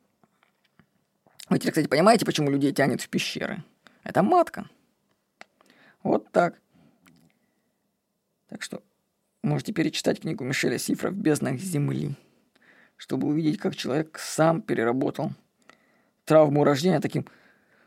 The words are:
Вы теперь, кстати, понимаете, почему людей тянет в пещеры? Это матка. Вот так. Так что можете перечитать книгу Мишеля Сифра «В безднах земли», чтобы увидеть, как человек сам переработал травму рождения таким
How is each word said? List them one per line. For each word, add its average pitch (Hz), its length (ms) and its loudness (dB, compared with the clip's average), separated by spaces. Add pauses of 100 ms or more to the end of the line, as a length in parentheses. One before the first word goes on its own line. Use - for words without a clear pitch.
(1500)
Вы 170 100 2
теперь, - 140 -4
кстати, 151 140 0
понимаете, 190 380 4
почему 151 260 -2
людей 139 220 0
тянет 143 280 0
в - 80 -12
пещеры? - 540 -6 (420)
Это - 180 0
матка. 330 460 0 (1300)
Вот - 280 -2
так. 175 300 0 (1900)
Так - 140 -14
что - 200 -12 (600)
можете 143 300 -2
перечитать - 480 -2
книгу - 240 -6
Мишеля 127 340 -2
Сифра - 320 -4
«В 185 40 -6
безднах 139 460 0
земли», 143 540 -4 (840)
чтобы - 320 -4
увидеть, 151 300 0
как 170 180 -4
человек 151 420 -4
сам 160 440 0
переработал 131 680 -2 (920)
травму 147 400 6
рождения 143 360 2
таким - 260 -4 (600)